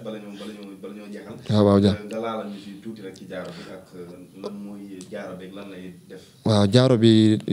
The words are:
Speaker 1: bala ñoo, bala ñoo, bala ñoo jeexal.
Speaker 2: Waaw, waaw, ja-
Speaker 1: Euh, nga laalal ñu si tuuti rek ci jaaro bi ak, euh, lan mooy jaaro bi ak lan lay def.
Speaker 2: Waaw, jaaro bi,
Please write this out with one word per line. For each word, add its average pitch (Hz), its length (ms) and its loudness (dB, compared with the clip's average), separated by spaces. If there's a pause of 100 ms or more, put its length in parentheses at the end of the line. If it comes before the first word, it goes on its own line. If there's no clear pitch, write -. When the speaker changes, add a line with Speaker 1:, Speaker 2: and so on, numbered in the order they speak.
Speaker 1:
bala 107 160 -10
ñoo, 101 200 -14
bala 107 140 -12
ñoo, 98 280 -16
bala 98 140 -12
ñoo 104 160 -16
jeexal. 98 240 -14 (140)
Speaker 2:
Waaw, 104 160 6
waaw, 101 160 6
ja- 104 180 4
Speaker 1:
Euh, - 80 -12
nga 110 120 -8
laalal 113 300 -6
ñu 101 140 -12
si 98 180 -16
tuuti 107 200 -14
rek 95 160 -14
ci 95 120 -20
jaaro 90 220 -12
bi 85 120 -16 (100)
ak, 92 120 -18 (100)
euh, 90 460 -18
lan 101 120 -12
mooy 101 440 -14 (140)
jaaro 98 260 -12
bi 92 80 -16
ak 92 100 -16
lan 101 160 -14
lay 92 220 -14 (140)
def. - 140 -18 (240)
Speaker 2:
Waaw, 104 260 6
jaaro 127 260 8
bi, 110 400 8 (160)